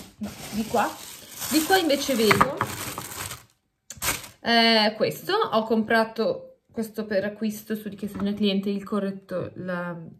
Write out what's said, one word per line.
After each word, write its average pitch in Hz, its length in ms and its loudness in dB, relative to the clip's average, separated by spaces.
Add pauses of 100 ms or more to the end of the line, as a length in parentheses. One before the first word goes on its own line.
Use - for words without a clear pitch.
(180)
no, 208 120 -8 (220)
di 214 160 -2
qua, 240 200 2 (640)
di 311 120 4
qua 381 140 6
invece 277 380 2
vedo, 226 420 4 (1800)
eh, 226 560 6
questo, - 360 0
ho 302 300 2
comprato 220 960 0 (100)
questo 220 360 -6
per 196 180 0
acquisto 208 520 -4
su 214 120 -8
richiesta 202 300 -8
di 196 100 -2
una 202 80 0
cliente, 202 340 2
il 196 140 -4
corretto-, 196 720 -4
la, 175 420 -6 (220)